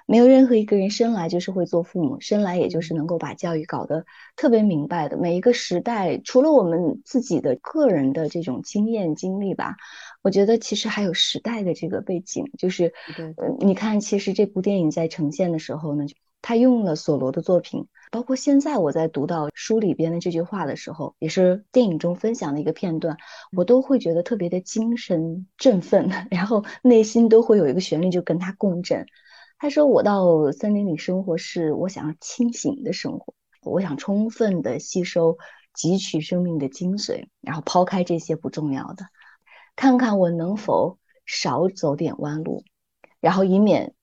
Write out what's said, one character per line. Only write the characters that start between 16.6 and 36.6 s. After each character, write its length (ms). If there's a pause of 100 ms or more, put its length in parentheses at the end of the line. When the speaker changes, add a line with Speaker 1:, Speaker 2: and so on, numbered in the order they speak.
Speaker 1:
了 140
索 200
罗 140
的 100
作 200
品， 260 (240)
包 120
括 120
现 260
在 160
我 140
在 160
读 200
到 280
书 240
里 160
边 160
的 80
这 140
句 100
话 240
的 80
时 160
候， 300
也 80
是 420
电 160
影 140
中 160
分 180
享 180
的 80
一 40
个 80
片 260
段， 160
Speaker 2:
嗯。 40 (400)
Speaker 1:
我 60
都 160
会 200
觉 120
得 120
特 100
别 140
的 120
精 360
神 500 (100)
振 240
奋， 300
<laughs> 220
然 140
后 180 (180)
内 220
心 240
都 140
会 160
有 100
一 40
个 80
旋 220
律 80
就 120
跟 180
他 180
共 240
振。 240 (500)
他 140
说 160
，“我 160
到 480
森 240
林 140
里 80
生 260
活 160
是 340
我 160
想 200
要 120
清 320
醒 300
的 100
生 280
活， 140 (280)
我 180
想 160
充 320
分 340
地 180
吸 240
收、 340 (380)
汲 260
取 180
生 220
命 160
的 100